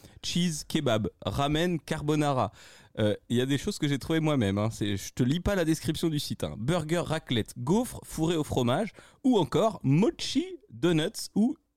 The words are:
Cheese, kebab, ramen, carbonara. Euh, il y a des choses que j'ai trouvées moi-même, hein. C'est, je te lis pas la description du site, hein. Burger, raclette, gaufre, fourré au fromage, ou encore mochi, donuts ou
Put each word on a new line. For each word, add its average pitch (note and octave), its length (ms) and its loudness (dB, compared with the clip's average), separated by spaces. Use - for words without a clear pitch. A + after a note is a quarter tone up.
Cheese, E3+ 420 -2
kebab, A2+ 420 2
ramen, D3+ 540 0
carbonara. D3 720 0
Euh, G#2 160 2
il A#2+ 80 0
y A#2+ 60 2
a C3+ 40 0
des C#3 120 2
choses - 200 -6
que D3+ 80 -2
j'ai C#3+ 120 0
trouvées D#3+ 220 0
moi-même, C3 360 2
hein. G#2+ 160 0
C'est, G#2 240 -2
je - 160 -10
te - 100 0
lis C3 180 2
pas G3+ 140 0
la F3 120 2
description D#3+ 420 0
du D3+ 100 -2
site, - 260 -6
hein. D2+ 140 -6
Burger, D#3 460 0
raclette, B2+ 540 -2
gaufre, F#3 460 0
fourré E3 320 -2
au D#3 60 0
fromage, C#3 500 0
ou B3+ 140 4
encore F#3 460 2
mochi, A#3 640 2
donuts D#3+ 640 0
ou A3+ 220 2